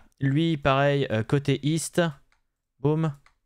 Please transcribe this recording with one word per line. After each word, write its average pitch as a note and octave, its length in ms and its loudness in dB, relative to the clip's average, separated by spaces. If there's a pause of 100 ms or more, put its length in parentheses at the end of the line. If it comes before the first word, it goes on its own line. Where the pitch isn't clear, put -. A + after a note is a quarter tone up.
(200)
Lui, D3+ 360 0
pareil, C#3+ 540 2
euh, A2 120 0
côté C#3 400 0
east. D#3+ 400 0 (800)
Boum. D#3 340 0 (320)